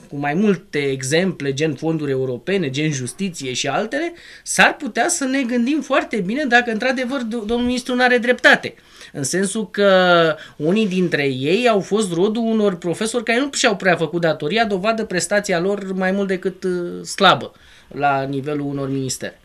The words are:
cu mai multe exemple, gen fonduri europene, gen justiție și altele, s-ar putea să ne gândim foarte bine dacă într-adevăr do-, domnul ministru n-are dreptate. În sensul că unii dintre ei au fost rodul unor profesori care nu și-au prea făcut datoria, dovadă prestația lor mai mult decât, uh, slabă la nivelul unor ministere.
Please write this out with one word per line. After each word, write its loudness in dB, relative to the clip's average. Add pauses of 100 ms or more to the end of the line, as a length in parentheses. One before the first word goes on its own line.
cu -12
mai -2
multe 0
exemple, 0
gen -2
fonduri -2
europene, -2
gen 0
justiție -6
și -4
altele, -2 (300)
s-ar 2
putea -2
să -2
ne 0
gândim 0
foarte -2
bine -2
dacă 4
într-adevăr -2
do-, -6
domnul -2
ministru -2
n-are 4
dreptate. 2 (380)
În -6
sensul -2
că 4 (680)
unii 2
dintre 0
ei 2
au 4
fost -2
rodul 0
unor 2
profesori -4
care 0
nu 0
și-au 0
prea 2
făcut -2
datoria, 0
dovadă -2
prestația -2
lor -2
mai 0
mult 0
decât, -4
uh, -4
slabă 2 (360)
la 0
nivelul -4
unor -4
ministere. -6